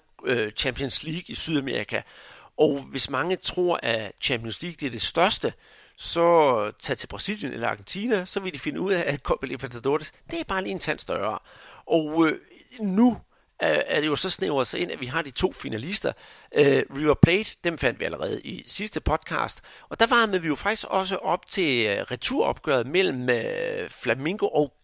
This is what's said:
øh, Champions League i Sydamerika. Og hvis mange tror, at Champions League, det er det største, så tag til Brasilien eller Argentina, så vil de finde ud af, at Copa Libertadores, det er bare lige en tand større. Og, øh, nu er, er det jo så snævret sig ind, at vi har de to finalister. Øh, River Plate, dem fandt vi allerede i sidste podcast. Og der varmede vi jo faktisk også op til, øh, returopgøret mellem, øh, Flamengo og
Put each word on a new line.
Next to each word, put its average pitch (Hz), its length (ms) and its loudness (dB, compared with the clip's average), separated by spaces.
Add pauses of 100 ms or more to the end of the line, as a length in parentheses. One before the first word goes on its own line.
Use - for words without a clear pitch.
(240)
øh, 113 280 0
Champions 131 520 -2
League 160 240 -8
i 123 60 -10
Sydamerika. 120 680 -2 (540)
Og 147 240 4
hvis 135 300 -4
mange 160 260 0
tror, 175 460 0
at 110 380 -2
Champions 113 420 -4
League, 170 180 -8
det 143 60 -6
er 123 40 -2
det 113 120 -6
største, 170 500 2 (440)
så 147 840 4
tag - 180 -2
til - 100 -10
Brasilien 196 460 -6
eller 117 160 -2
Argentina, 180 560 -2
så 190 160 -4
vil 185 140 -6
de 135 40 -8
finde - 220 -6
ud 190 120 0
af, 170 200 0
at 143 80 -4
Copa - 260 -2
Libertadores, 135 680 -4 (180)
det 330 100 -4
er 311 40 -6
bare 190 180 -4
lige 196 100 -6
en 185 60 -6
tand 151 200 -4
større. 98 400 -4 (480)
Og, 160 420 4
øh, 151 100 -2 (420)
nu 214 360 4 (440)
er, - 260 2
er - 140 2
det 151 60 0
jo 147 100 2
så 185 140 0
snævret 151 360 2
sig - 140 -4
ind, 180 100 -2
at 156 100 -6
vi 123 60 -8
har 151 160 -4
de 143 80 -8
to - 220 0
finalister. 131 600 -4 (420)
Øh, 139 280 6 (140)
River 151 180 4
Plate, 185 500 4
dem 170 140 -2
fandt 117 220 0
vi - 40 -4
allerede 82 360 -4
i - 260 -12
sidste - 340 -6
podcast. 151 600 -2 (280)
Og - 120 -2
der 226 60 8
varmede 220 360 4
vi 160 60 -2
jo 147 80 2
faktisk 214 320 -2
også 190 280 0
op 175 300 -2
til, 131 400 2
øh, 101 160 0
returopgøret 131 840 0
mellem, 143 440 0
øh, 101 600 -2
Flamengo 139 560 -2
og 147 260 2 (120)